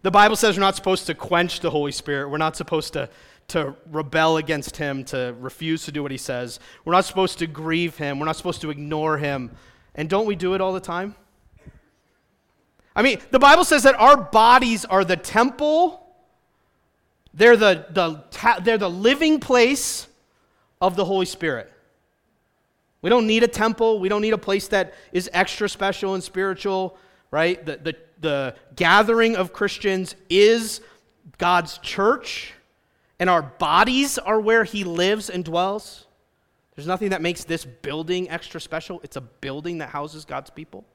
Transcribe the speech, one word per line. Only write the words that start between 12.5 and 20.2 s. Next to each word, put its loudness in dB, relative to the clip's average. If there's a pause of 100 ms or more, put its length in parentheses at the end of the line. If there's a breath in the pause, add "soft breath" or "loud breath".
I 0
mean, 2 (120)
the 4
Bible 8
says 2
that 8
our 8
bodies 4
are 2
the 0
temple. 0 (1160)
They're 8
the, 2
the -2
ta-, 0
they're 2
the -2
living 2
place 0 (720)